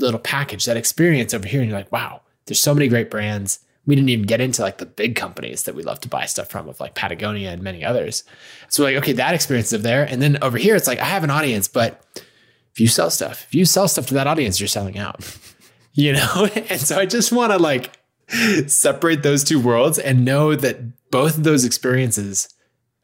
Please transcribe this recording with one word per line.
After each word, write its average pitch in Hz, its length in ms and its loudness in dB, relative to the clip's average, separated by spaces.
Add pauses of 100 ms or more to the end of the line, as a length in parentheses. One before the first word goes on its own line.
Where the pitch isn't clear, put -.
little 120 180 2
package, 143 460 -4
that 120 120 0
experience 131 560 0
over 98 140 -6
here, 135 140 -2
and 117 100 0
you're 104 80 -4
like, 98 140 -10
"Wow, - 300 -6 (240)
there's - 120 -4
so 147 160 4
many 143 140 4
great 117 200 2
brands." 104 520 -6 (260)
We 143 80 4
didn't 139 160 4
even 110 160 0
get 113 140 2
into, 127 220 -2
like, 98 160 -4
the - 80 -12
big - 300 -4
companies - 460 -8
that - 140 -8
we 82 80 -8
love - 160 -8
to - 80 -14
buy 67 180 -6
stuff - 220 -6
from, 78 200 -10
of, 65 120 -16
like, - 140 -12
Patagonia 101 560 -6
and 87 120 -10
many 92 220 -10
others. 107 380 -2 (460)
So, - 160 0
like, 135 120 2
okay, 143 160 0
that 127 220 0
experience 127 380 0
is 107 100 -2
there. 120 220 2
And 127 180 -2
then 147 180 4
over 120 160 0
here, 202 200 4
it's 170 100 0
like, 123 140 -2
I - 40 -2
have 170 200 -2
an 147 60 0
audience, 135 360 0
but - 340 -2 (720)
if - 60 -6
you 113 80 6
sell 85 240 2
stuff, - 380 -6
if - 80 -4
you 185 80 6
sell 185 240 4
stuff 135 180 -2
to 131 80 -2
that 139 140 2
audience, 139 320 0
you're 101 80 -4
selling 98 300 -4
out, - 220 -10 (420)
<laughs> - 320 -20
you 143 180 4
know? 139 400 2
<laughs> 220 160 -6
And 180 120 -4
so - 160 -2
I 196 100 4
just 220 260 0
wanna, 226 260 2
like, 147 320 2 (760)
separate 147 560 2
those 143 220 2
two 151 160 2
worlds 123 380 4
and 127 260 2
know 147 300 4
that 147 560 -4
both 156 280 2
of 156 60 0
those 151 200 4
experiences 117 840 -2 (560)